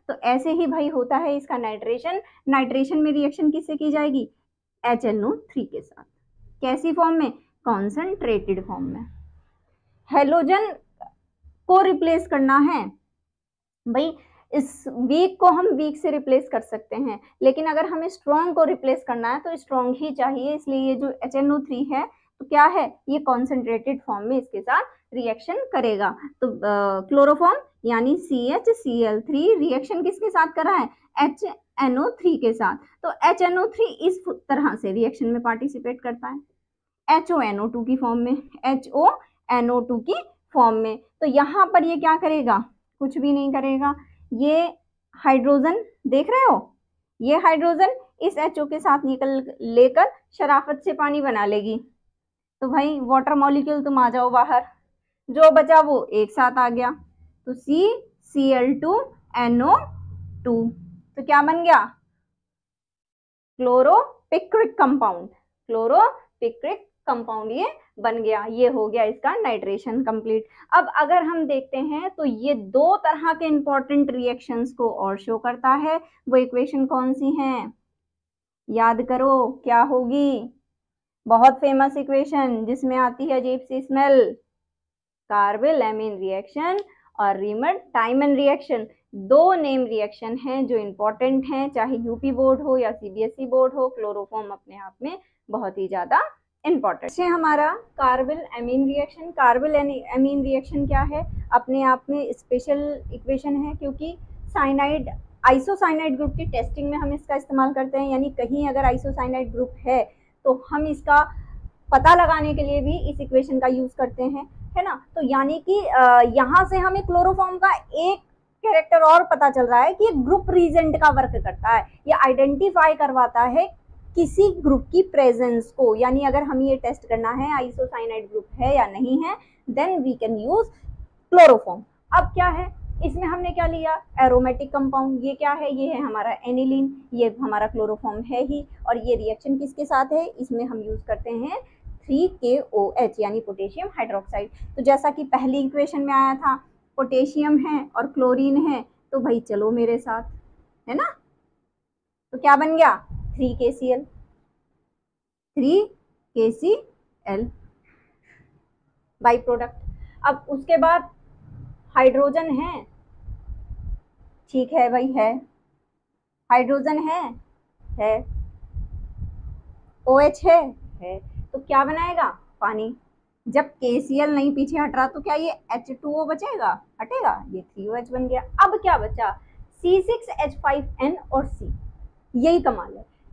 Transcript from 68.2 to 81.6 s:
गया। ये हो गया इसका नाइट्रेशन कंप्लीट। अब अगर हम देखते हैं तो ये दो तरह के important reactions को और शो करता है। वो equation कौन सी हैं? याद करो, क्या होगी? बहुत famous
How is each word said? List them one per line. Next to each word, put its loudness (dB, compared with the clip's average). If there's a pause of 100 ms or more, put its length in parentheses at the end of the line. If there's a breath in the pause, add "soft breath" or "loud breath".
गया। -2
ये 2
हो -2
गया 0
इसका -2
नाइट्रेशन -4
कंप्लीट। -2 (280 soft breath)
अब 4
अगर 2
हम -2
देखते -4
हैं -4
तो -8
ये -2
दो 2
तरह 0
के -6
important 0
reactions -4
को -2
और -4
शो -6
करता 0
है। 0 (320 soft breath)
वो 4
equation 0
कौन 0
सी -2
हैं? -4 (960)
याद 2
करो, 0
क्या 4
होगी? 0 (760)
बहुत 6
famous 2